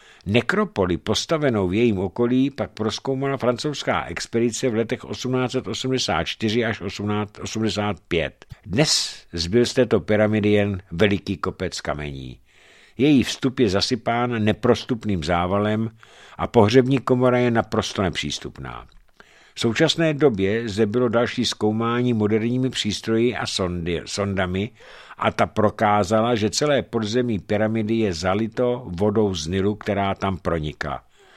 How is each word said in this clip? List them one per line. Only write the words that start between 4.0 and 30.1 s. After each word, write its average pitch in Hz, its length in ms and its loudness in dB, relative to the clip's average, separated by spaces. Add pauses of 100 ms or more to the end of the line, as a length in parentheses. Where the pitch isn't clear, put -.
expedice 117 640 -2
v 110 60 -2
letech 113 300 -2
osmnáct 127 460 -4
set 127 160 -4
osmdesát 120 560 -2
čtyři 110 420 -2
až 110 160 -4
osmnáct 104 580 -4
osmdesát 104 580 -2 (100)
pět. 78 380 -2 (200)
Dnes - 580 0 (100)
zbyl 87 320 2
z - 80 -4
této 120 260 4
pyramidy 107 500 2
jen 101 320 2 (100)
veliký 98 460 0
kopec 90 440 -6
kamení. 69 580 -8 (580)
Její 135 260 6
vstup - 360 -4
je 117 100 4
zasypán 117 720 -2
neprostupným 107 800 0
závalem 101 680 0 (480)
a - 100 -4
pohřební 123 520 6
komora 123 380 2
je 123 140 2
naprosto 107 500 -2
nepřístupná. 69 880 -6 (680)
V - 40 -12
současné 156 540 2
době 113 560 2
zde 104 160 2
bylo 117 240 2
další 117 360 0
zkoumání 117 680 0
moderními 113 560 0
přístroji 113 640 0
a - 100 -6
sondy, 87 600 -2
sondami 98 640 -2 (460)
a 98 140 0
ta - 140 0
prokázala, 104 880 2
že 104 140 0
celé 147 320 0
podzemí 113 580 -2
pyramidy 110 560 -2
je 110 180 2
zalito 110 720 -2
vodou 101 500 0
z 76 120 -8
Nilu, 95 280 0
která 98 400 -2